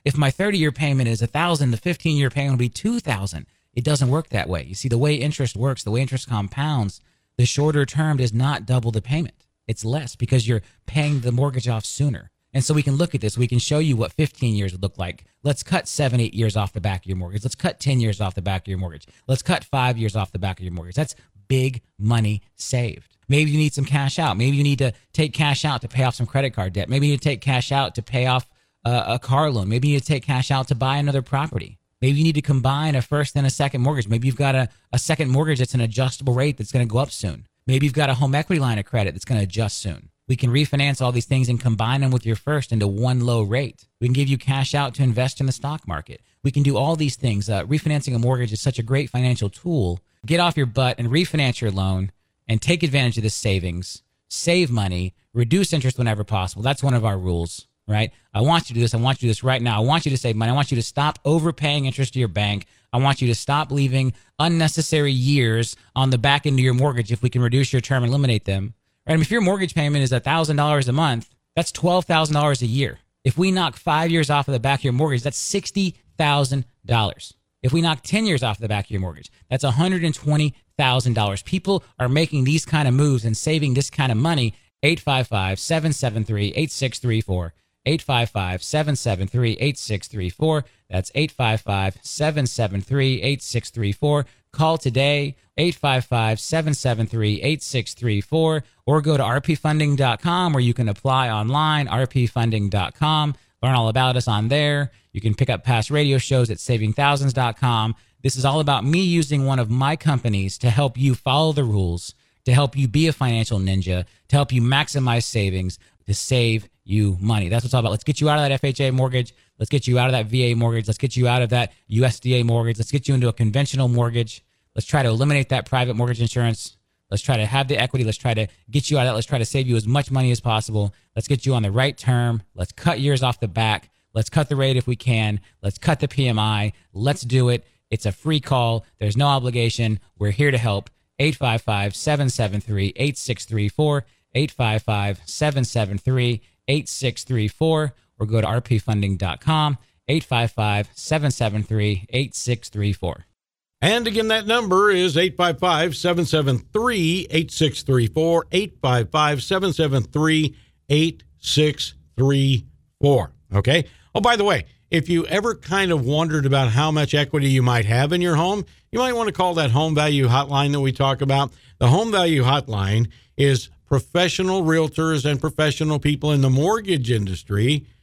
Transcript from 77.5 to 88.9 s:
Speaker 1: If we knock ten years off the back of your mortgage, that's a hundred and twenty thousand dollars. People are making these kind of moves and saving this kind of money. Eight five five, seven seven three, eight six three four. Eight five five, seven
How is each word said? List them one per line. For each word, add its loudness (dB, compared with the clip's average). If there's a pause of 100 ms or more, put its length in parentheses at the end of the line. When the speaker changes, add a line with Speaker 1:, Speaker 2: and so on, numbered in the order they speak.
Speaker 1:
If 0
we 2
knock -2
ten -2
years 0
off -2
the -6
back -2
of -14
your -2
mortgage, -10 (180)
that's -2
a 2
hundred 2
and 0
twenty 0 (220)
thousand 2
dollars. -2
People -2 (140)
are -2
making 0
these 0
kind 0
of 4
moves 2
and 0
saving 0
this 0
kind 0
of 2
money. 0 (300)
Eight 2
five -2
five, -2
seven -2
seven -2
three, -2
eight -2
six -6
three 0
four. -4 (320)
Eight 0
five -2
five, -4
seven -2